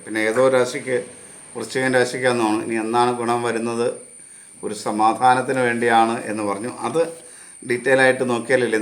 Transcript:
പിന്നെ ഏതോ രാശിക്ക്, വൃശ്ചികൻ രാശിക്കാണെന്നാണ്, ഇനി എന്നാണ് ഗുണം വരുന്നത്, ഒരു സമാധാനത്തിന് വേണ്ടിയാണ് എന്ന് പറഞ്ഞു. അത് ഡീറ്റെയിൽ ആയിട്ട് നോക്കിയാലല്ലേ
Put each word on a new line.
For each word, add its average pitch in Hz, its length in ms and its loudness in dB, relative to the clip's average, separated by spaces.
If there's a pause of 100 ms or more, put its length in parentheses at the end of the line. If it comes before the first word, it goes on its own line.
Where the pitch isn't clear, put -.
പിന്നെ 107 140 -6 (100)
ഏതോ 123 140 2 (140)
രാശിക്ക്, 127 400 -2 (580)
വൃശ്ചികൻ 131 440 -4
രാശിക്കാണെന്നാണ്, 120 640 0
ഇനി 113 100 -4 (100)
എന്നാണ് 120 260 2 (100)
ഗുണം 120 260 -2
വരുന്നത്, 117 400 -2 (800)
ഒരു 104 100 -8 (100)
സമാധാനത്തിന് 127 800 2
വേണ്ടിയാണ് 117 480 2 (160)
എന്ന് 107 180 -6
പറഞ്ഞു. 104 220 -6 (160)
അത് 147 140 0 (680)
ഡീറ്റെയിൽ 123 340 2
ആയിട്ട് 131 280 4
നോക്കിയാലല്ലേ 117 500 0